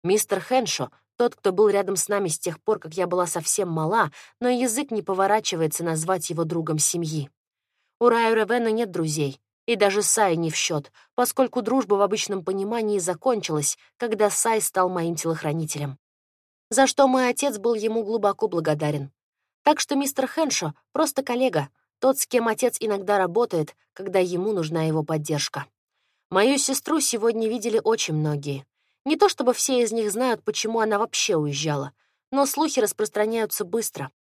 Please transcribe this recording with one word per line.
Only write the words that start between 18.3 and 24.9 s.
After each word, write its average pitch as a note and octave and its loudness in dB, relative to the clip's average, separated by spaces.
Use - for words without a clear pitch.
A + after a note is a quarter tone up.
благодарен. D3+ -2
Так D4+ 4
что - -4
мистер C4+ -2
Хэншо B3 -2
просто C#4 0
коллега, A#3+ 0
тот, C4 2
с - -2
кем A#3+ 0
отец A3+ 0
иногда G3+ 0
работает, F3+ 0
когда F#3+ -2
ему F3+ 0
нужна D#3+ -2
его D#3+ 0